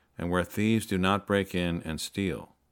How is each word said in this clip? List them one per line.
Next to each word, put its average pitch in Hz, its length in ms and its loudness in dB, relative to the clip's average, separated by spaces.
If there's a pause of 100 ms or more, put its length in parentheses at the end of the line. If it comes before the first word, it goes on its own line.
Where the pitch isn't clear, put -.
(180)
and 85 120 -4
where 90 140 2
thieves 107 440 0
do 95 100 0
not 95 300 2
break 101 260 2
in 87 320 0
and 80 160 -6
steal. 90 540 -4 (160)